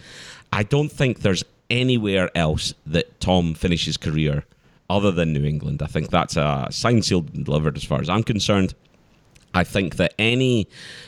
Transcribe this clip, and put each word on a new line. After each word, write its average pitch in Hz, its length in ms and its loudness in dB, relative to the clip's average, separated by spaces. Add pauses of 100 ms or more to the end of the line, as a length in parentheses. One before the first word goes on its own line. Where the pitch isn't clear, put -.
(520)
I 95 100 -2
don't 143 280 0
think 127 300 -2
there's 95 240 0 (260)
anywhere 110 640 2
else 82 400 0 (120)
that 78 340 -2
Tom 87 340 2
finishes 82 420 -2
career 76 480 0 (460)
other 101 220 2
than 82 200 0
New 71 120 0
England. 73 380 -4
I 73 40 -4
think 78 220 -4
that's 87 280 0
a 73 340 0
signed, 120 340 2
sealed, 87 300 0
and 71 100 -6
delivered 76 320 0
as 71 80 -10
far 69 160 -2
as 73 80 -4
I'm 104 140 0
concerned. 101 520 0 (800)
I 90 100 4
think 95 320 -2
that - 220 2
any 120 480 2 (400)